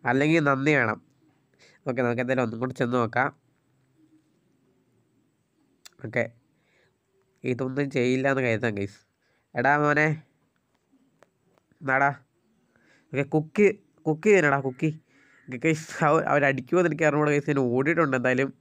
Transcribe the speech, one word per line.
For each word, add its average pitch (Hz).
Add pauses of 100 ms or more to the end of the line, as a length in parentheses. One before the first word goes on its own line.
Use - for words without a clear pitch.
(100)
അല്ലെങ്കിൽ 151
നന്ദി 139
വേണം. 113 (880)
ഓക്കെ, 123
നമുക്ക് 120
എന്തായാലും 127
ഒന്നും 113
കൂടി 127
ചെന്ന് 123
നോക്കാം. 120 (2750)
ഓക്കെ, 117 (1300)
ഇതൊന്നും 131
ചെയ്യില്ല 131
എന്ന് 135
കരുതാം 113
ഗൈസ്. 98 (600)
എടാ 131 (100)
മോനെ, 147 (1700)
എന്നാടാ? 135 (1040)
ഓക്കെ, 135 (100)
കുക്കി, 156 (400)
കുക്കി 156
തന്നെടാ, 143
കുക്കി. 135 (560)
ഓക്കെ 127
ഗൈസ്, 156 (200)
അവ-, 156
അവരടിക്കുമോ 139
എന്ന് 170
എനിക്ക് 156
അറിഞ്ഞൂടാ 147
ഗൈസ്. 147
ഞാൻ 139 (140)
ഓടിയിട്ടുണ്ട് 143
എന്തായാലും. 127 (120)